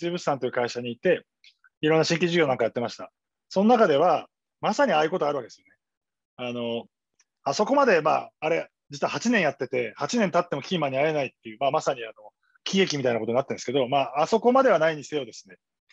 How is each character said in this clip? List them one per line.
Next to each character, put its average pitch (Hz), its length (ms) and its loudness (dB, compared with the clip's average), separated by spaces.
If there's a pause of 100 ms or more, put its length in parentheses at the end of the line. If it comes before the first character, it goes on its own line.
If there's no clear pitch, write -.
井 170 100 -4
物 175 120 -6
産 143 160 -2
と 127 80 -4
い 120 40 -2
う - 20 -16
会 120 160 -2
社 120 120 -10
に 120 120 -8
い 117 60 -14
て、 - 260 0 (560)
い 151 80 0
ろ 160 80 4
ん - 20 4
な 156 60 4
新 165 140 0
規 175 100 0
事 170 100 0
業 156 80 4
な 131 80 2
ん - 40 -8
か 120 60 2
や 110 60 0
っ - 20 -20
て 123 80 -4
ま 117 80 -4
し - 80 -14
た。 90 140 -16 (380)
そ 190 160 0
の 214 40 4
中 226 200 6
で 143 80 4
は、 151 320 2 (320)
ま 170 140 -2
さ 285 120 2
に 208 60 0
あ 151 80 2
あ 151 40 2
い 160 40 0
う - 20 -4
こ 180 80 -4
と 160 80 0
あ 147 40 0
る 143 60 -2
わ 127 60 -6
け - 40 -12
で - 40 -20
す - 100 -20
よ - 60 -20
ね。 - 60 -20 (640)
あ 123 160 -8
の、 117 340 -6 (640)
あ 139 60 -2
そ 214 120 0
こ 240 80 0
ま 277 120 4
で、 180 140 4
ま 156 120 0
あ、 - 180 -2 (100)
あ 156 80 -4
れ、 160 200 -2 (220)
実 143 140 -8
は 147 60 0
八 175 200 -2
年 214 120 4
や 147 80 2
っ - 60 -6
て 131 120 -6
て、 120 280 -4
八 185 220 -4
年 196 120 2
経 170 100 2
っ 175 80 -2
て 151 80 -4
も 131 60 -6
キ 190 140 -4
ー - 20 0
マ 147 100 0
ン 131 40 -6
に 131 60 -2
会 151 120 2
え - 20 -2
な 147 100 0
い 127 40 -4
っ 110 40 -8 (120)
て 117 60 -14
い 110 60 -14
う、 110 60 -20
ま 139 80 2
あ、 - 20 -2
ま 151 100 0
さ 170 140 -2
に 117 100 -12
あ - 20 -12
の、 110 60 -14 (520)
喜 - 140 -2
劇 165 180 2
み 139 60 -4
た 123 80 2
い 117 40 2
な 113 60 0
こ 110 60 -6
と 117 60 -2
に 117 40 2
な - 60 2
っ - 40 0
て - 40 -8
る 113 40 -6
ん - 20 -12
で - 40 -12
す - 40 -12
け 123 80 -8
ど、 131 160 0
ま 139 100 2
あ、 139 240 -2
あ 139 40 0
そ 226 140 2
こ 233 120 4
ま 269 100 6
で 254 80 6
は 175 80 4
な 160 120 2
い 156 60 -4
に 139 80 -12
せ 151 120 -6
よ 135 80 -4
で 107 80 -18
す - 160 -20
ね、 90 80 -20 (360)